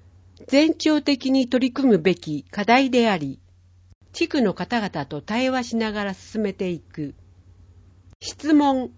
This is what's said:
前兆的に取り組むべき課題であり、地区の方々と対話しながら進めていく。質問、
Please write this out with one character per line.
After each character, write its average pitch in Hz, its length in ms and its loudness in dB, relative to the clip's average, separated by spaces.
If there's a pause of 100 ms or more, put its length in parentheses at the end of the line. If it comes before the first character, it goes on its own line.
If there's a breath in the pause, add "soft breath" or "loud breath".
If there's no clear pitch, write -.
(500 soft breath)
前 302 200 4
兆 302 300 0
的 285 300 -2
に 262 180 2
取 254 200 0
り 247 40 -6
組 269 180 2
む 190 100 6
べ 175 160 0
き 147 260 -8
課 - 220 -8
題 254 260 4
で 233 180 2
あ 196 80 2
り、 139 220 -6 (760)
地 339 140 -4
区 294 160 0
の 190 100 2
方 226 280 -4
々 170 260 -6
と 147 140 -10
対 247 300 -2
話 254 120 -2
し 240 140 -6
な 220 160 -2
が 208 100 -4
ら 196 120 -4
進 - 280 -8
め 196 100 -4
て 190 180 -4
い 165 100 -6
く。 - 340 -12 (1040)
質 - 340 -4
問、 277 460 2